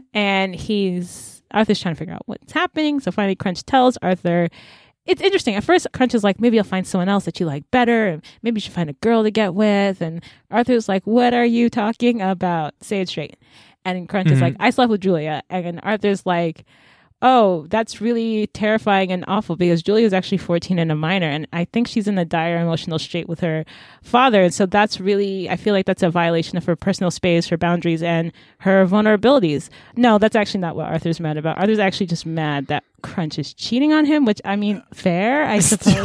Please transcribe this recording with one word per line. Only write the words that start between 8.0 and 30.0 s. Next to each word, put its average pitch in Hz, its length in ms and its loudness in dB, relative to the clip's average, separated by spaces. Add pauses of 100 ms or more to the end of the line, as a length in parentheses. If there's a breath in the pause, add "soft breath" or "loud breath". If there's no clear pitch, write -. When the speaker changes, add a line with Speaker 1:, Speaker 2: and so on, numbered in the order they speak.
Speaker 1:
and 156 160 -4 (200 loud breath)
maybe 226 140 -2
you 202 40 -4
should - 120 -12
find 170 180 -2
a - 20 -10
girl 220 300 2
to 214 80 2
get 196 240 0
with." 202 460 2
And 165 200 -6 (300 loud breath)
Arthur's 240 360 2
like, 190 200 -2
"What 240 260 4
are 240 120 2
you 233 240 2
talking 233 520 0
about? 180 600 -2
Say 196 200 -4
it 180 80 -4
straight." - 280 -10 (480 soft breath)
And 185 220 -6
Crunch 185 200 0
is 151 60 4
Speaker 2:
Mm-hmm. 131 100 4
Speaker 1:
like, 131 160 0
"I 220 100 2
slept 247 220 2
with 208 100 0
Julia." 156 480 -2
And 175 320 -6
Arthur's 202 460 -2
like, 170 360 -2 (600 soft breath)
"Oh, 214 460 4
that's 220 320 -4
really 226 460 -2
terrifying 208 640 0
and 180 160 -4
awful 196 280 -2
because 175 260 2
Julia 220 240 2
is 202 80 2
actually 190 240 0
fourteen 170 400 -2
and 165 140 0
a 156 40 0
minor. 160 320 -2
And 151 240 -6
I 170 140 -2
think 233 220 -2
she's 208 200 -2
in 202 120 0
a 175 60 2
dire 170 340 -2
emotional 165 400 -2
state 170 280 -8
with 165 120 -8
her 160 260 -4 (380 loud breath)
father. 240 400 4
And 175 100 2
so 202 140 0
that's 208 320 0
really, 196 500 -2
I - 60 -2
feel 208 180 -2
like 190 140 2
that's 190 160 0
a 175 80 2
violation 170 460 0
of 170 80 -6
her 170 100 0
personal 190 340 -2
space, 170 380 0
her 170 100 -2
boundaries, 170 460 0
and 170 280 -2 (280 soft breath)
her 190 260 4
vulnerabilities." 208 840 2 (280 loud breath)
No, 233 220 4